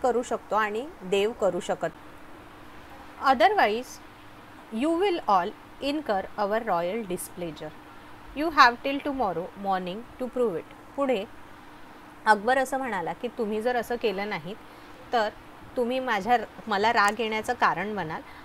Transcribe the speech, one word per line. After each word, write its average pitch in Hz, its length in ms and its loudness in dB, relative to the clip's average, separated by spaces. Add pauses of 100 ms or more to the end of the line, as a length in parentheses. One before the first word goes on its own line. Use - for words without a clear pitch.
करू 247 200 4
शकतो - 340 -4
आणि 214 320 0 (140)
देव 196 300 2
करू 185 280 0
शकत. - 300 -2 (1400)
Otherwise, 269 720 4 (760)
you 262 160 0
will 349 260 2
all 196 340 2 (400)
incur 277 320 0 (160)
our 208 300 2
royal 185 400 0
displeasure. 170 600 -8 (680)
You 311 100 0
have 277 260 8 (120)
till 277 200 0
tomorrow 202 600 -4
morning 185 320 -2 (240)
to 254 140 -4
prove 233 180 2
it." - 420 -12
पुढे 170 280 0 (1000)
अकबर 220 320 6
असं 262 200 2
म्हणाला 196 340 -2
की 240 160 -6
तुम्ही 214 340 -2
जर 240 140 2
असं 240 200 -2
केलं 208 320 -2
नाही 180 260 -6 (580)
तर 220 160 4 (480)
तुम्ही 254 240 0
माझ्या, 233 380 2 (280)
मला 214 260 4
राग 208 280 4
येण्याचं 220 320 -2
कारण 202 440 2
बनाल 170 260 -6 (220)